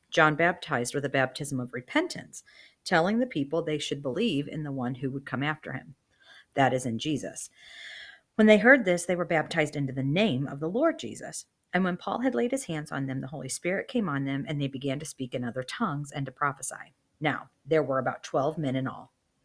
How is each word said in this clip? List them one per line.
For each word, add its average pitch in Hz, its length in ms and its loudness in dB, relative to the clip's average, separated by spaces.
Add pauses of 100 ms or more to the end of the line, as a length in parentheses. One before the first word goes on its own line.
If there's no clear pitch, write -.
(100)
"John 156 240 6
baptized 151 600 0
with 143 120 -2
a - 20 -4
baptism 135 500 -2
of 123 140 -6
repentance, - 720 -4 (400)
telling 185 340 4
the 254 80 2
people 160 360 -2
they 151 160 -2
should 143 240 -6
believe 147 440 0
in 160 160 -6
the 143 100 -6
one 131 240 -4
who 131 140 -4
would 139 140 -8
come 131 180 -4
after 151 300 -4
him, 135 220 -12 (580)
that 131 220 6
is, 127 100 -2
in 113 140 -2
Jesus." - 500 -4 (880)
When 220 120 6
they 214 120 10
heard 240 260 8
this, 175 220 2
they 180 100 0
were 175 80 0
baptized 156 500 0
into 139 200 -2
the 131 80 -2
name 143 440 2
of 143 140 -10
the 156 80 -4
Lord 277 300 2
Jesus. - 480 -12 (260)
And 180 100 2
when 180 140 0
Paul 202 240 -4
had 247 140 0
laid 240 160 0
his 269 160 -4
hands 156 260 -6
on 139 140 -2
them, 135 160 -4
the 135 60 -8
Holy 139 200 -8
Spirit 175 400 -4
came 226 180 0
on 139 200 -2
them, 139 200 -2
and 147 140 -2
they 139 80 0
began 135 300 -4
to 151 80 -8
speak - 280 -8
in 123 100 -4
other 120 180 -4
tongues 147 500 -4
and 139 140 -4
to 127 60 -10
prophesy. - 600 -4 (300)
Now, 147 260 0 (160)
there 151 180 4
were 131 160 0
about 127 240 -2
twelve 156 360 0
men 135 180 0
in 131 100 0
all. - 280 -10 (300)